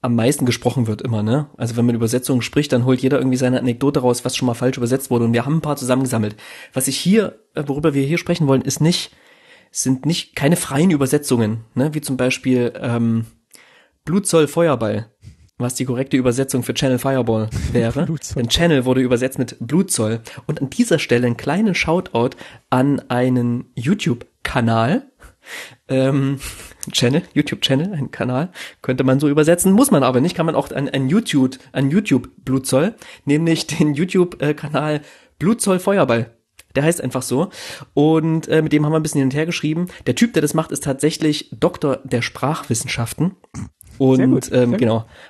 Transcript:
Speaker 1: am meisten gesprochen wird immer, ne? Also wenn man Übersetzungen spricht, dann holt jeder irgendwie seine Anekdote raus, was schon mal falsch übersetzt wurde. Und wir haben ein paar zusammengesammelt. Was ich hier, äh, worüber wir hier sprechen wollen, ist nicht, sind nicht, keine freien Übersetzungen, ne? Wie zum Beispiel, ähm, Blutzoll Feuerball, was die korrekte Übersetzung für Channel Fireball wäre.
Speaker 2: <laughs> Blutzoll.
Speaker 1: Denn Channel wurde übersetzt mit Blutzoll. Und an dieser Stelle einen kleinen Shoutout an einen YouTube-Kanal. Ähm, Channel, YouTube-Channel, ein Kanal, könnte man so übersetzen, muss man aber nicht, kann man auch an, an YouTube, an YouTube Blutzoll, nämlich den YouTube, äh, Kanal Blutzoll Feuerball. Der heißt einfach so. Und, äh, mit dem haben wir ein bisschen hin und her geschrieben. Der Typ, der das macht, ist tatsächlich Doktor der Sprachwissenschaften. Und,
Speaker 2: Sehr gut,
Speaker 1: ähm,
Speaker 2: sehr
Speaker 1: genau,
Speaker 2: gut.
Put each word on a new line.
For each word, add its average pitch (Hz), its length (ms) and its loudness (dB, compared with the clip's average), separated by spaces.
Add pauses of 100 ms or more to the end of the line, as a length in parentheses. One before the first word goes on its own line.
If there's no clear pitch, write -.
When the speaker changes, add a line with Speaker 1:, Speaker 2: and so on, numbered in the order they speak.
Speaker 1:
am 120 120 0
meisten 131 300 2
gesprochen 120 400 0
wird 107 160 -4
immer, 110 220 -2
ne? 139 340 0
Also 117 200 -6
wenn 120 80 2
man 120 100 2
Übersetzungen 120 480 0
spricht, 147 300 -2
dann 123 120 2
holt 127 160 2
jeder 135 160 0
irgendwie 127 200 0
seine 127 220 0
Anekdote 131 420 0
raus, 123 220 0
was 127 120 -4
schon 127 100 -2
mal 120 80 0
falsch 127 240 -2
übersetzt 123 320 -2
wurde. 117 160 2
Und 117 80 2
wir 117 120 0
haben 147 120 0
ein 156 40 0
paar 147 160 -4
zusammengesammelt. 123 580 -2 (380)
Was 131 140 -4
ich 135 100 -4
hier, 196 420 2 (160)
äh, 151 100 -6
worüber 147 280 0
wir 139 120 0
hier 160 140 -2
sprechen 170 280 0
wollen, 135 140 4
ist - 200 -4
nicht, 165 300 0 (600)
sind 131 340 -2
nicht, - 300 -4
keine 160 220 2
freien 165 340 2
Übersetzungen, 131 680 0 (120)
ne? 147 220 0
Wie 151 60 -4
zum 131 160 -6
Beispiel, 127 600 0
ähm, 117 460 0 (800)
Blutzoll 165 420 2
Feuerball, 117 600 0 (480)
was 120 180 -4
die 127 100 -4
korrekte 131 320 -2
Übersetzung 127 460 0
für 123 100 -4
Channel 127 260 0
Fireball 117 500 0 (220)
wäre. 117 320 0
Speaker 2:
<laughs> - 20 0
Blutzoll. 143 380 -6
Speaker 1:
Denn 117 60 -4
Channel 160 360 2
wurde 127 160 2
übersetzt 127 380 0
mit 123 220 -4
Blutzoll. 117 600 0 (240)
Und - 160 -4
an 135 80 -4
dieser 226 300 2
Stelle 120 280 2
einen 120 100 0
kleinen 185 380 0
Shoutout 127 560 0 (380)
an 131 300 2 (100)
einen 123 560 0 (100)
YouTube-Kanal. 120 1300 0 (800)
Ähm, 135 500 0 (520)
Channel, 135 300 2 (120)
YouTube-Channel, 147 600 0
ein 147 180 -4
Kanal, 127 400 -2 (300)
könnte 131 220 -2
man 131 160 4
so 151 80 2
übersetzen, 160 460 4
muss 269 180 6
man 147 120 6
aber 127 180 4
nicht, 170 140 0
kann 160 100 0
man 160 100 -2
auch - 160 -2
an, 139 160 -4
an 135 220 -2
YouTube, 147 480 2 (160)
an 135 180 0
YouTube 165 380 2 (160)
Blutzoll, 135 500 0 (300)
nämlich 160 420 2
den 151 260 0
YouTube, 175 480 0
äh, 147 120 0
Kanal 151 480 -2 (380)
Blutzoll 190 400 0
Feuerball. 170 520 0 (440)
Der 139 80 0
heißt 165 180 2
einfach 127 200 -4
so. 147 280 -2 (440)
Und, 160 540 2
äh, 160 140 2
mit 156 120 0
dem 151 120 4
haben 156 80 0
wir 160 60 2
ein 156 40 -2
bisschen 151 160 -2
hin 135 80 2
und 131 80 -2
her 156 100 -2
geschrieben. 170 420 -4 (200)
Der 123 80 0
Typ, 131 180 2
der 160 80 2
das 147 120 -2
macht, 160 180 -2
ist 143 140 -8
tatsächlich 147 640 -2
Doktor 135 540 -2
der 120 160 -2
Sprachwissenschaften. 131 1120 -4 (600)
Und, 131 200 4
Speaker 2:
Sehr 131 100 4
gut, 131 240 2
Speaker 1:
ähm, 123 200 4
Speaker 2:
sehr 113 80 0
Speaker 1:
genau, 113 220 2
Speaker 2:
gut. - 60 -12 (220)